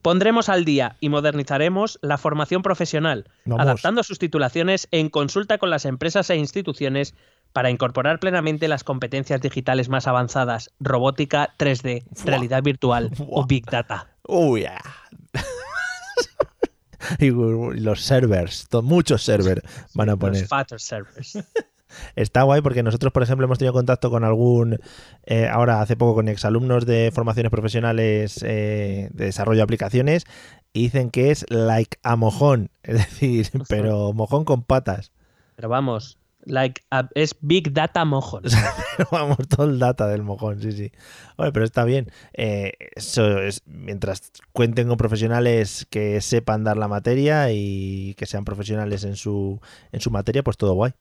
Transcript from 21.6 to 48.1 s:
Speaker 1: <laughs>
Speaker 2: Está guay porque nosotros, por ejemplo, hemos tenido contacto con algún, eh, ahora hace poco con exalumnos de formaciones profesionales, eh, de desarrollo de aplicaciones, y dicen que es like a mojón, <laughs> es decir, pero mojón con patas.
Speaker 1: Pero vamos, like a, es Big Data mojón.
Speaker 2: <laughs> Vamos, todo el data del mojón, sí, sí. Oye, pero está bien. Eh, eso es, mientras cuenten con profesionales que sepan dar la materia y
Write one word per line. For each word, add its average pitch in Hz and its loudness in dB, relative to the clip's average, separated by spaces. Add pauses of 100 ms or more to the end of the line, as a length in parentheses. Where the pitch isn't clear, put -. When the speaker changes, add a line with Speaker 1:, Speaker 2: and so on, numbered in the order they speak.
Speaker 1:
<laughs> - -18
Speaker 2:
Está 117 2
guay 139 4
porque 123 0
nosotros, 117 0
por 131 2
ejemplo, 131 2
hemos 127 0
tenido 127 2
contacto 127 2
con 117 0
algún, 117 4 (480)
eh, 113 2
ahora 113 2
hace 110 2
poco 117 4
con 110 2
exalumnos 117 2
de 113 4
formaciones 113 0
profesionales, 110 0
eh, 104 -2
de - -6
desarrollo 107 2
de 110 6
aplicaciones, 123 2 (480)
y 113 0
dicen 120 0
que 127 4
es 151 0
like 113 2
a 120 2
mojón, 113 4
<laughs> - -20
es 113 -6
decir, 117 2 (200)
pero 104 0
mojón 110 0
con 127 2
patas. 107 -2 (440)
Speaker 1:
Pero 113 -8
vamos, 123 -2 (280)
like 131 -2 (100)
a, 131 -2
es 151 0
Big 156 2
Data 165 0
mojón. 135 -2
Speaker 2:
<laughs> - 0
Vamos, 147 0 (100)
todo - 2
el 131 0
data 127 2
del 104 -2
mojón, 101 -6
sí, 110 -6
sí. 101 -10 (440)
Oye, 156 0
pero 110 0
está 120 0
bien. 123 0 (240)
Eh, 101 -4 (220)
eso 107 0
es, 101 -6
mientras 95 -8 (220)
cuenten 117 2
con 120 0
profesionales 113 0
que 104 -2
sepan 110 0
dar 107 0
la 107 -2
materia 139 2
y 98 -4